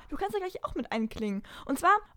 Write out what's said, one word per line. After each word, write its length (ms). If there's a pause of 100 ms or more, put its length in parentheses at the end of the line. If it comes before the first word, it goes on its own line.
du 80
kannst 160
ja 60
gleich 260
auch 100
mit 160
einklingen. 520 (220)
Und 140
zwar, 160 (220)